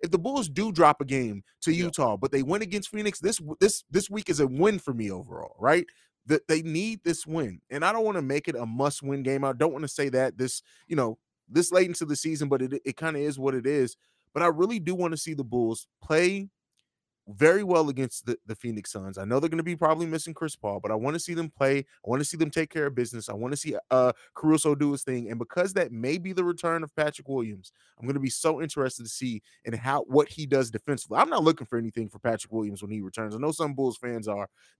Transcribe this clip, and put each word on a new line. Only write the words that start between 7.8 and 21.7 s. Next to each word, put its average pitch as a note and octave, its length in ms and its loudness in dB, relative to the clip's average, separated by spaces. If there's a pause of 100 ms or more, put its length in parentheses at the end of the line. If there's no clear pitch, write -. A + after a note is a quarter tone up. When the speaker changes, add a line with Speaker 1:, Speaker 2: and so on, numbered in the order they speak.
Speaker 1:
I G3 80 4
don't A3+ 140 2
wanna F#3+ 160 0
make C#3 260 -2
it C#3+ 80 -4
a A#2+ 80 -4
must-win C#3 580 -2
game. C3+ 220 0
I C3+ 80 0
don't D3+ 220 2
wanna D3 140 -8
say C#3 200 -2
that B2+ 300 2
this, B2+ 240 -4 (260)
you E3 80 -2
know, A#2 220 0 (280)
this E3 240 2
late F#3 180 6
into E3 180 -4
the D3 100 -2
season, D#3 320 -2
but C3+ 140 2
it, C3 240 -4
it C3+ 100 -4
kinda D#3 240 -4
is D3 180 -2
what C3+ 160 0
it B2+ 120 -2
is. C#3 320 2 (340)
But D3+ 100 0
I E3+ 40 6
really F3+ 340 2
do E3+ 140 -2
wanna E3+ 240 -2
see D#3+ 160 -8
the C#3 100 -4
Bulls A2+ 440 0 (140)
play F#3 460 2 (800)
very D#3 360 6
well E3 240 4
against C3 360 -4
the, A#2+ 220 -2
the A2 80 -6
Phoenix G#2+ 380 -8
Suns. F#2+ 260 -10
I F#2+ 60 -8
know A#2+ 160 2
they're D#3+ 100 0
gonna D#3+ 140 -4
be E3+ 100 -4
probably D#3+ 320 0
missing D#3 260 -6
Chris D#3 220 -6
Paul, G2+ 240 -6
but G2+ 140 -4
I - 20 0
wanna C3+ 240 -2
see E3+ 160 -6
them E3 160 -4
play. C#3 280 2